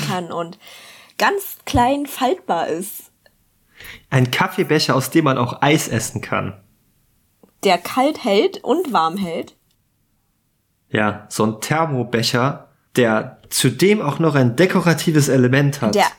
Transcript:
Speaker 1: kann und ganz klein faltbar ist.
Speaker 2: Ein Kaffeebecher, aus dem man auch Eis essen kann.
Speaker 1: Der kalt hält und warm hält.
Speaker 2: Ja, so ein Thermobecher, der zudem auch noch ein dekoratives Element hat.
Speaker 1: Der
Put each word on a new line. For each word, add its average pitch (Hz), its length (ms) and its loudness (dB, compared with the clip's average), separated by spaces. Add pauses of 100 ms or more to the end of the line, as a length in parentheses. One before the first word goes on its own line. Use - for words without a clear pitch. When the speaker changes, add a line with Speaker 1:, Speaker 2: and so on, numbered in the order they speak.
Speaker 1:
kann 180 240 -6
und 170 260 -10 (600)
ganz 392 480 -2
klein 277 420 0
faltbar 254 600 -2
ist. - 440 -8 (1000)
Speaker 2:
Ein 127 220 2
Kaffeebecher, 151 640 0
aus 131 160 0
dem 160 140 4
man 131 120 2
auch 123 240 -4
Eis 151 260 2
essen - 340 -4
kann. 98 320 -6 (1080)
Speaker 1:
Der 185 140 2
kalt 269 460 -2
hält 240 400 0
und 311 300 -2
warm 160 240 0
hält. 165 380 -8 (1300)
Speaker 2:
Ja, 107 400 -2
so - 160 -2
ein 113 160 -4
Thermobecher, 131 1080 -2 (260)
der 117 440 2 (100)
zudem 185 520 2
auch 143 180 -4
noch 160 160 2
ein 120 200 2
dekoratives 160 720 2
Element 135 520 2
hat. 160 140 0
Speaker 1:
Der 196 100 4 (120)